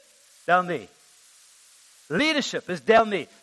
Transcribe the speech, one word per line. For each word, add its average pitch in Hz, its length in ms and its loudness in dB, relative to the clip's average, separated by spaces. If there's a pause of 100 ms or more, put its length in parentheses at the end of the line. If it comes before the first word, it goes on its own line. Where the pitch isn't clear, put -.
(480)
down 180 180 2
there. 139 220 -8 (1200)
Leadership 262 600 -2
is 180 100 -8
down 220 300 4
there. 175 180 -6 (160)